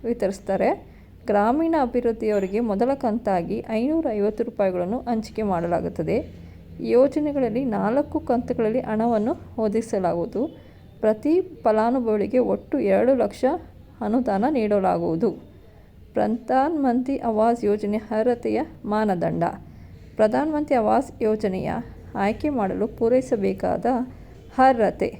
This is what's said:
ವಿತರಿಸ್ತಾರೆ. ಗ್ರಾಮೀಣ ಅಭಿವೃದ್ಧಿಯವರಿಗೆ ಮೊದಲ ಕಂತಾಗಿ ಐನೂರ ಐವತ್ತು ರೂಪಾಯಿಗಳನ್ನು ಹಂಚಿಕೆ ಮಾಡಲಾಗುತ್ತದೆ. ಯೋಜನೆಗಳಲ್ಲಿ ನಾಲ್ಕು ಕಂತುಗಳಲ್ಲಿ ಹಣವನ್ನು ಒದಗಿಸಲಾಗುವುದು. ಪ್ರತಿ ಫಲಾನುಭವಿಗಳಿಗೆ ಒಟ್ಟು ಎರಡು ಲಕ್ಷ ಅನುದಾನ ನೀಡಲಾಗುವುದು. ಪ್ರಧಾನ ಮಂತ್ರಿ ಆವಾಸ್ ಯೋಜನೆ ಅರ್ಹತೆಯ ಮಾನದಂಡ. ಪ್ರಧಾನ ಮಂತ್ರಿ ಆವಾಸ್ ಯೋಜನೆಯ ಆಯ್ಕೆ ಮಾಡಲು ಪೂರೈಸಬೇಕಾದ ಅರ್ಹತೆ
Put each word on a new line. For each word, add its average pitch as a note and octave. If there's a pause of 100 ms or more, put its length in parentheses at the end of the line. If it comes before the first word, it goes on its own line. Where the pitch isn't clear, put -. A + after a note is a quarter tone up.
ವಿತರಿಸ್ತಾರೆ. G3+ (400)
ಗ್ರಾಮೀಣ A#3+
ಅಭಿವೃದ್ಧಿಯವರಿಗೆ A3
ಮೊದಲ A#3
ಕಂತಾಗಿ G#3
ಐನೂರ C#4+
ಐವತ್ತು G#3+
ರೂಪಾಯಿಗಳನ್ನು F#3+
ಹಂಚಿಕೆ A3
ಮಾಡಲಾಗುತ್ತದೆ. F3 (540)
ಯೋಜನೆಗಳಲ್ಲಿ C4+
ನಾಲ್ಕು A#3
ಕಂತುಗಳಲ್ಲಿ A#3+
ಹಣವನ್ನು A3
ಒದಗಿಸಲಾಗುವುದು. G3+ (520)
ಪ್ರತಿ A3
ಫಲಾನುಭವಿಗಳಿಗೆ A3+
ಒಟ್ಟು G#3
ಎರಡು G#3+
ಲಕ್ಷ A3 (560)
ಅನುದಾನ A3
ನೀಡಲಾಗುವುದು. F#3+ (840)
ಪ್ರಧಾನ B3
ಮಂತ್ರಿ C4
ಆವಾಸ್ A3+
ಯೋಜನೆ G#3
ಅರ್ಹತೆಯ A3+ (240)
ಮಾನದಂಡ. F#3 (720)
ಪ್ರಧಾನ B3+
ಮಂತ್ರಿ D4+
ಆವಾಸ್ A3+
ಯೋಜನೆಯ G#3+ (440)
ಆಯ್ಕೆ G#3+
ಮಾಡಲು G3+
ಪೂರೈಸಬೇಕಾದ G#3+ (720)
ಅರ್ಹತೆ B3+ (120)